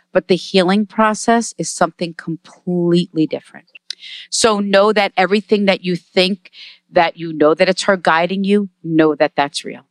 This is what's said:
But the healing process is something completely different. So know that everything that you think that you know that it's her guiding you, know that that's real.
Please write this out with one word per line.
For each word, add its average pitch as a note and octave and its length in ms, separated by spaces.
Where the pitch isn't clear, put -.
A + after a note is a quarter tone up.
But F#3 160
the F#3+ 80
healing F#3+ 500
process A3 760
is E3+ 120
something E3+ 440
completely E3+ 1120
different. - 380
So G#3+ 300
know G3+ 320
that G3+ 240
everything G3+ 500
that F#3 180
you F3+ 120
think F#3 540
that E3 280
you E3 140
know D3+ 220
that F#3 140
it's F#3 140
her G3+ 140
guiding F3 480
you, G3+ 240
know D#3 340
that D3 200
that's - 280
real. B2+ 260